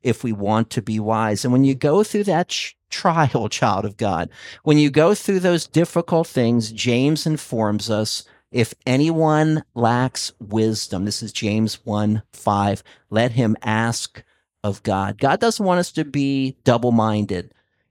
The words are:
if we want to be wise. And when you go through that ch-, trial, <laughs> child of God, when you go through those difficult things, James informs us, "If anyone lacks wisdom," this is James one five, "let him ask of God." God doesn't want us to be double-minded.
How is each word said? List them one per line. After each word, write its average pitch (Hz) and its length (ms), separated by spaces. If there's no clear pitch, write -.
if 120 220
we 117 80
want 107 380
to 117 120
be 110 160
wise. 110 460
And 120 80
when 131 120
you 135 100
go 165 280
through 208 220
that 180 240
ch-, - 280
trial, 151 600
<laughs> - 20
child 101 340
of 101 140
God, 87 320
when 151 140
you 147 120
go 156 240
through 196 260
those 175 260
difficult 170 600
things, 117 460
James 123 540
informs 110 640
us, 107 340
"If 117 240
anyone 156 800
lacks 120 640
wisdom," 107 680
this 104 180
is 104 100
James 107 520
one 104 380
five, 101 500
"let 113 220
him 110 300
ask 110 600
of 101 200
God." 98 360
God 139 220
doesn't 226 240
want 180 160
us 175 120
to 160 120
be 139 600
double-minded. 110 880